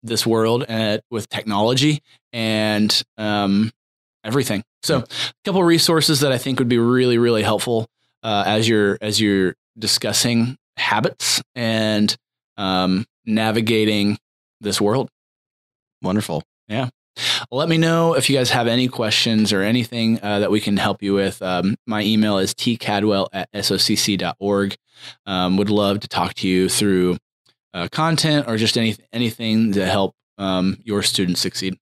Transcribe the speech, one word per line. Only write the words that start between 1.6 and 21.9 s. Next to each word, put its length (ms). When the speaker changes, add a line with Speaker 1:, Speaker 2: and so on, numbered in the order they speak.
Speaker 1:
and, 680
um, 540
everything. 400
So 160
Speaker 2:
Yeah. 40
Speaker 1:
a 300
couple 160
of 60
resources 540
that 100
I 60
think 220
would 100
be 80
really, 400
really 260
helpful, 440
uh, 220
as 220
you're, 340
as 180
you're 360
discussing 800
habits 640
and, 600
um, 480
navigating 920
this 180
world. 300
Speaker 2:
Wonderful. 420
Speaker 1:
Yeah. 220
Let 160
me 100
know 360
if 160
you 80
guys 140
have 160
any 200
questions 640
or 100
anything, 600
uh, 180
that 120
we 100
can 160
help 260
you 100
with. 280
Um, 340
my 180